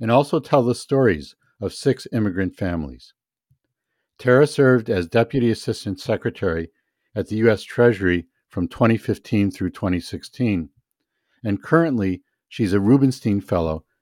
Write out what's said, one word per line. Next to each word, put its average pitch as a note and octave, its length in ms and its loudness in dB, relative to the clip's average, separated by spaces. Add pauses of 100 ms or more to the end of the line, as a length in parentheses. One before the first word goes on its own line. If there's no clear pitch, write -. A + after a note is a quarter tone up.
and A2+ 100 -2
also C#3+ 300 2
tell C#3 220 2
the A#2+ 120 0
stories G#2+ 640 -2 (240)
of G2 100 -6
six - 400 -4
immigrant G2 460 -4
families. D#2+ 560 -8 (1040)
Tara B2+ 300 4
served B2+ 420 2
as F#2 180 0
Deputy A#2 420 0
Assistant G#2 480 -6
Secretary E2 720 -4 (460)
at G#2 140 -6
the G#2+ 80 -6
U A2+ 120 4
S G#2 140 0
Treasury F#2+ 640 2 (220)
from F2 180 -4
twenty A2+ 300 2
fifteen G2+ 520 -2
through F#2+ 200 -6
twenty F2+ 320 -4
sixteen, F#2+ 720 -6 (680)
and G2+ 220 -6
currently B2 580 0 (280)
she's G2 240 -2
a G2+ 80 2
Rubenstein B2 580 2
Fellow E2 460 -4 (160)